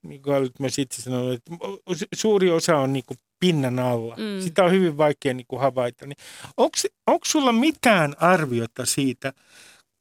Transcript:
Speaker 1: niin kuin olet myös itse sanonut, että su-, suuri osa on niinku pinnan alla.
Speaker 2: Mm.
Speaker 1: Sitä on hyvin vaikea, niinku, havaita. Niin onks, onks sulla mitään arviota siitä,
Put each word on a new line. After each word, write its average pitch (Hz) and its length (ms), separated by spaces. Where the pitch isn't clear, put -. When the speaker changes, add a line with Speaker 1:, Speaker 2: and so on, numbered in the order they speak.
Speaker 1:
niin 143 180
kuin 139 140
olet 135 240
myös 135 200
itse - 220
sanonut, 127 320
että 123 180
su-, 170 240
suuri 196 360
osa 165 260
on 135 160
niinku 131 200
pinnan 139 380
alla. 117 360
Speaker 2:
Mm. 208 280
Speaker 1:
Sitä 180 200
on 175 80
hyvin 180 260
vaikea, 147 360
niinku, 127 240
havaita. 127 480
Niin 143 120
onks, 320 300
onks 311 240
sulla 277 200
mitään 226 680
arviota 127 640
siitä, 135 480